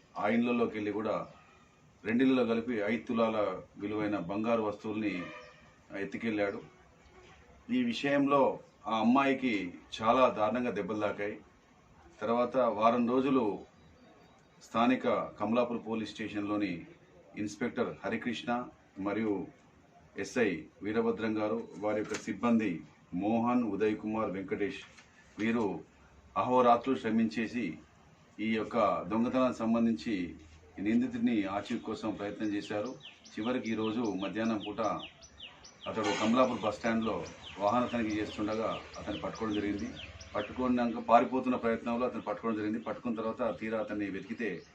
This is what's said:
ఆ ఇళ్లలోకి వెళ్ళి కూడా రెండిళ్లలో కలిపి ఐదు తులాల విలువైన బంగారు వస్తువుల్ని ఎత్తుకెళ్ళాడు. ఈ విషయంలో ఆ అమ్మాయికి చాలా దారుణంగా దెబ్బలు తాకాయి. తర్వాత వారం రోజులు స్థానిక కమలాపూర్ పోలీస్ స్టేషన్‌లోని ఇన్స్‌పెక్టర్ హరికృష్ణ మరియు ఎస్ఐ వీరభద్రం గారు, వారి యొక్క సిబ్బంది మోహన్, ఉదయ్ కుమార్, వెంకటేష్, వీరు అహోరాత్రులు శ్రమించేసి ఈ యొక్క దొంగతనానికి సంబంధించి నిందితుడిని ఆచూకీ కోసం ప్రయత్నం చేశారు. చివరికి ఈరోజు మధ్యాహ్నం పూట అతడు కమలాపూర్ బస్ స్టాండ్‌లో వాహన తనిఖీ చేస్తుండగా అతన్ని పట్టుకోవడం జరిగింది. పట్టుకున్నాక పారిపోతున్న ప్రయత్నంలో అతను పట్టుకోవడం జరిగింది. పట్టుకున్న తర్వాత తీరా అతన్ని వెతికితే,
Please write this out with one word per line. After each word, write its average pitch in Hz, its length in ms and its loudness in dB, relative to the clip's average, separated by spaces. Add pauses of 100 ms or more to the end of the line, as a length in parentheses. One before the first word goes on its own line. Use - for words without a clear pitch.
(180)
ఆ 104 100 0
ఇళ్లలోకి 117 480 2
వెళ్ళి 104 160 -2
కూడా 104 340 -2 (760)
రెండిళ్లలో 123 400 4
కలిపి 113 280 0
ఐదు 110 360 -2
తులాల 110 540 0 (140)
విలువైన 104 420 -2
బంగారు 110 440 0
వస్తువుల్ని 104 600 -4 (760)
ఎత్తుకెళ్ళాడు. 104 840 -4 (920)
ఈ 127 120 2
విషయంలో 139 760 4 (280)
ఆ 113 120 0
అమ్మాయికి 120 760 4 (280)
చాలా 123 260 8
దారుణంగా 113 420 0
దెబ్బలు 104 300 -2
తాకాయి. 104 380 -2 (840)
తర్వాత 120 360 0
వారం 117 520 4
రోజులు 127 500 4 (1040)
స్థానిక 123 460 2
కమలాపూర్ 110 800 0
పోలీస్ 110 240 -4
స్టేషన్‌లోని 101 760 -4 (520)
ఇన్స్‌పెక్టర్ 107 560 -4 (100)
హరికృష్ణ 120 600 -4 (340)
మరియు 101 480 -2 (720)
ఎస్ఐ 98 440 0 (200)
వీరభద్రం 110 560 0
గారు, 110 300 -2 (100)
వారి 107 200 0
యొక్క 107 160 -4
సిబ్బంది 107 680 2 (320)
మోహన్, 117 500 2
ఉదయ్ 104 320 2
కుమార్, 107 340 -2
వెంకటేష్, 95 520 -4 (560)
వీరు 110 420 0 (560)
అహోరాత్రులు 120 640 4
శ్రమించేసి 110 800 0 (600)
ఈ 110 140 0
యొక్క 104 480 2
దొంగతనానికి 120 560 0
సంబంధించి 113 760 0 (440)
నిందితుడిని 117 640 2
ఆచూకీ 104 340 -4
కోసం 110 320 -6
ప్రయత్నం 101 380 -6
చేశారు. 104 460 -4 (440)
చివరికి 113 340 -2
ఈరోజు 110 280 -2
మధ్యాహ్నం 101 680 -2
పూట 104 140 -6 (1080)
అతడు 104 320 -2
కమలాపూర్ 113 400 4
బస్ 107 160 -2
స్టాండ్‌లో 113 480 -2 (340)
వాహన 113 280 2
తనిఖీ 110 300 -2
చేస్తుండగా 107 640 -4 (180)
అతన్ని 104 220 -8
పట్టుకోవడం 104 340 -4
జరిగింది. 104 340 -2 (460)
పట్టుకున్నాక 120 640 0
పారిపోతున్న 120 580 4
ప్రయత్నంలో 117 500 0
అతను 110 140 -4
పట్టుకోవడం 104 360 -2
జరిగింది. 107 220 -2
పట్టుకున్న 110 380 -4
తర్వాత 110 440 -2
తీరా 110 180 -2
అతన్ని 104 320 -4
వెతికితే, 98 520 -6 (120)